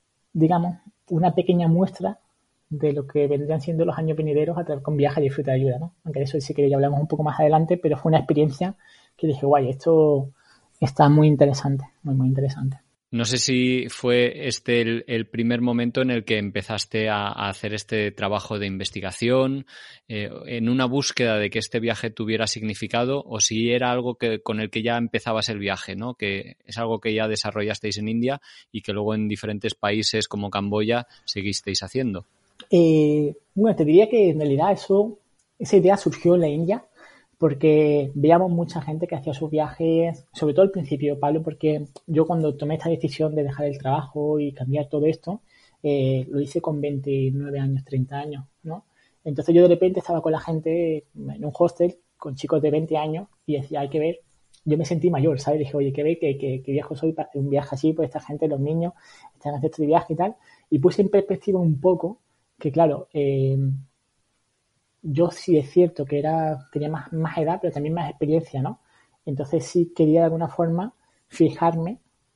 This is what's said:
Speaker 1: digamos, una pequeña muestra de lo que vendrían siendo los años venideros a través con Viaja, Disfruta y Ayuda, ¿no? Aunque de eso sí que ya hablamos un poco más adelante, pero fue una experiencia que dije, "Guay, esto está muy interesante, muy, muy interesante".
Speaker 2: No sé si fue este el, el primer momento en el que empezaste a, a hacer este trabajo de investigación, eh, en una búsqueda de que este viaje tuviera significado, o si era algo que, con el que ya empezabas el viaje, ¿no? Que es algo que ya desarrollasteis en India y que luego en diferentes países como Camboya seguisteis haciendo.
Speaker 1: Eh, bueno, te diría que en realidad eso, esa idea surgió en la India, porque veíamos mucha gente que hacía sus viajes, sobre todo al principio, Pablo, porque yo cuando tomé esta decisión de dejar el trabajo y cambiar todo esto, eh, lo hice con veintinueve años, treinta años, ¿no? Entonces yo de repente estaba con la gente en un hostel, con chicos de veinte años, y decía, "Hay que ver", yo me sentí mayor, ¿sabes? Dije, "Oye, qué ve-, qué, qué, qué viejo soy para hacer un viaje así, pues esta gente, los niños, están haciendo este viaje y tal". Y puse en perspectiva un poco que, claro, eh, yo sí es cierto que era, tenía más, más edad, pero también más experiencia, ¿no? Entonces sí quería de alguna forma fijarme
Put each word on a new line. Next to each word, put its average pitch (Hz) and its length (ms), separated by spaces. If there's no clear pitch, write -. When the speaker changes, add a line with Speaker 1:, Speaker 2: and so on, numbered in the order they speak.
Speaker 1:
digamos, 175 440
una 170 260
pequeña 175 340
muestra 185 500
de 147 240
lo 143 140
que 143 220
vendrían 147 320
siendo 165 240
los 170 120
años 160 200
venideros 151 420
a 175 60
través 139 180
con 151 140
Viaja, 143 240
Disfruta 139 360
y 131 60
Ayuda, 131 160
¿no? 165 160
Aunque 139 160
de 143 40
eso 139 160
sí 139 120
que 143 160
ya 139 80
hablamos 139 240
un 151 60
poco 156 160
más 151 180
adelante, 160 380
pero 147 180
fue 160 140
una 156 80
experiencia 151 560
que 165 100
dije, 143 200
"Guay, 139 240
esto 147 640
está 143 300
muy 151 200
interesante, 139 560
muy, 139 120
muy 131 140
interesante". 135 520
Speaker 2:
No 117 120
sé 120 140
si 127 500
fue 123 600
este 120 320
el, 113 260
el 113 220
primer 117 320
momento 120 420
en 127 80
el 117 140
que 110 140
empezaste 104 680
a, 104 200
a 101 200
hacer 104 240
este 107 380
trabajo 104 480
de 101 80
investigación, 117 960
eh, 104 200
en 117 220
una 127 180
búsqueda 123 520
de 104 100
que 110 120
este - 180
viaje 113 320
tuviera 110 380
significado, 117 760
o 113 140
si 113 320
era 123 220
algo 123 240
que, 110 260
con 107 160
el 107 120
que 113 120
ya 117 140
empezabas 113 520
el 107 120
viaje, 95 340
¿no? 117 200
Que 98 420
es 107 120
algo 113 200
que 110 160
ya 110 140
desarrollasteis 104 680
en 107 100
India 123 320
y 110 100
que 107 100
luego 104 220
en 107 140
diferentes 104 480
países 104 500
como 101 240
Camboya 107 560
seguisteis 98 600
haciendo. 107 420
Speaker 1:
Eh, 151 640
bueno, 208 220
te 165 80
diría 180 240
que 214 220
en 151 100
realidad 147 320
eso, 202 480
esa 208 180
idea 185 200
surgió 170 380
en 180 60
la 160 80
India, 165 360
porque 147 760
veíamos 170 360
mucha 170 300
gente 156 260
que 175 80
hacía 143 200
sus 151 160
viajes, 165 800
sobre 147 220
todo 185 80
al 196 80
principio, 143 500
Pablo, 151 220
porque 156 440
yo 160 200
cuando 156 300
tomé 147 200
esta 160 120
decisión 156 460
de 151 80
dejar 143 240
el 143 100
trabajo 143 640
y 143 120
cambiar 135 360
todo 147 160
esto, 160 380
eh, 131 480
lo 143 100
hice 147 220
con 151 180
veintinueve 139 800
años, 135 240
treinta 135 340
años, 143 280
¿no? 165 240
Entonces 156 320
yo 175 80
de 180 60
repente 185 320
estaba 170 220
con 160 100
la 156 80
gente 160 640
en 139 300
un 147 100
hostel, 175 420
con 139 200
chicos 151 260
de 151 80
veinte 160 260
años, 156 320
y 147 140
decía, 143 220
"Hay 139 100
que 156 80
ver", 165 220
yo 151 140
me 160 80
sentí 170 240
mayor, 143 280
¿sabes? 147 200
Dije, 147 180
"Oye, 139 160
qué 143 100
ve-, 165 160
qué, 139 200
qué, 135 260
qué 139 80
viejo 143 240
soy 160 160
para 156 160
hacer 139 140
un 139 80
viaje 139 240
así, 156 180
pues 160 160
esta 147 120
gente, 151 280
los 143 120
niños, 165 340
están 147 200
haciendo 147 200
este 156 120
viaje 160 280
y - 20
tal". 185 200
Y 156 80
puse 180 240
en 196 80
perspectiva 196 500
un 156 200
poco 180 400
que, 147 140
claro, 160 400
eh, 135 460
yo 165 220
sí - 260
es 139 140
cierto 165 340
que 143 140
era, 156 540
tenía 147 160
más, 156 240
más 160 260
edad, 165 220
pero 165 120
también 147 220
más 151 160
experiencia, 156 500
¿no? - 200
Entonces 147 400
sí 175 300
quería 160 260
de 170 60
alguna 165 220
forma 170 460
fijarme 165 680